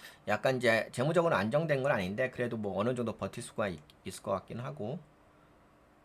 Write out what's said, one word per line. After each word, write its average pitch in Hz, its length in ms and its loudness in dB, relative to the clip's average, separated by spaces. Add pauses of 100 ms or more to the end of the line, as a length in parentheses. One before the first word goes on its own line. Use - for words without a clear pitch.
(260)
약간 127 300 2
이제 113 340 4
재무적으로 165 440 4
안정된 139 480 2
건 143 80 4
아닌데 110 380 0
그래도 120 280 -4
뭐 98 220 -2
어느 120 140 2
정도 117 240 -4
버틸 98 240 -6
수가 107 280 -4
있-, 85 120 -8 (240)
있을 - 160 -10
것 - 100 -4
같긴 101 280 -4
하고. 135 400 -8 (1040)